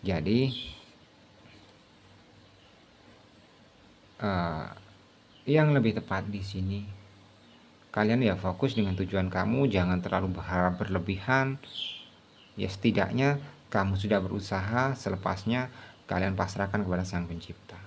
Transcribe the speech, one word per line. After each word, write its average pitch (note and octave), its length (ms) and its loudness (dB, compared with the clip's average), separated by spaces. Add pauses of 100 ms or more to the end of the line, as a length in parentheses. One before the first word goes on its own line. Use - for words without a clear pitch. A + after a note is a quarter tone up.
Jadi, F#2+ 380 0 (3750)
eh, F2 460 0 (840)
yang D3+ 240 6
lebih A2+ 240 4
tepat G2 320 -4
di G2+ 160 -6
sini, F#2+ 360 -4 (1080)
kalian G#2+ 320 2
ya G2 160 4
fokus F#2+ 400 0
dengan G2 200 2
tujuan F#2 300 0
kamu, G#2 420 2
jangan F2+ 300 4
terlalu F#2 380 0
berharap F2+ 400 2
berlebihan. G2 800 0 (1000)
Ya G2 140 -4
setidaknya A#2+ 720 2 (320)
kamu G2 240 2
sudah G2+ 240 2
berusaha, G2+ 720 -2
selepasnya G2+ 760 -2 (340)
kalian F#2+ 300 0
pasrahkan G2 480 -2
kepada F#2 240 -2
Sang F2 180 -2
Pencipta. E2+ 600 -12